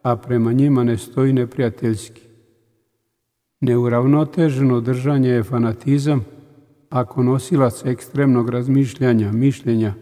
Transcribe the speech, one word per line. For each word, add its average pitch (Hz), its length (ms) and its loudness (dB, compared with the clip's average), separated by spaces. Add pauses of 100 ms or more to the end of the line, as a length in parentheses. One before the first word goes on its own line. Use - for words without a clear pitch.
a 120 100 0
prema 120 380 0
njima 135 300 2
ne 117 140 0
stoji 135 360 -2
neprijateljski. 120 880 -4 (1400)
Neuravnoteženo 131 1200 2
držanje 127 480 0
je 120 140 2
fanatizam 131 840 -2 (640)
ako 127 340 -2
nosilac 131 600 0
ekstremnog 127 640 0
razmišljanja, 123 840 0
mišljenja, 113 720 0